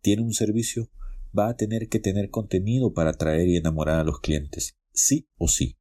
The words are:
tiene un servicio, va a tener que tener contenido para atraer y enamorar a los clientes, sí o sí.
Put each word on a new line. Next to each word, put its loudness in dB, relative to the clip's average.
tiene 2
un -2
servicio, 0
va 2
a -2
tener -2
que 0
tener 0
contenido 0
para 2
atraer 2
y 4
enamorar 0
a 2
los -2
clientes, -4
sí 0
o 0
sí. -2